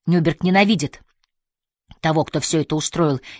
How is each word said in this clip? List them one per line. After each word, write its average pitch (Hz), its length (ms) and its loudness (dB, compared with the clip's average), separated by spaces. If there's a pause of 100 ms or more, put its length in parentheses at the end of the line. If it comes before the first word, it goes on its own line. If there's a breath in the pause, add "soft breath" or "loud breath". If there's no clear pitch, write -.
Нюберг 165 360 0
ненавидит 190 600 0 (960)
того, 156 240 0
кто - 160 -6
все 160 220 -2
это 156 140 -4
устроил, 151 440 -2 (200 loud breath)